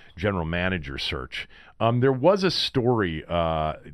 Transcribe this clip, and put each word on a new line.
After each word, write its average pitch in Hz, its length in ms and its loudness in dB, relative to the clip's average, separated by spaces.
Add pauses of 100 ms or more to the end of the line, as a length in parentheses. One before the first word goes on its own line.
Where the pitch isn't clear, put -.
(160)
general 98 280 -2
manager 85 540 -4
search, - 500 -8 (320)
um, 120 200 2
there 135 120 4
was 180 320 4
a 175 60 4
story, 110 800 0
uh, 80 460 0 (200)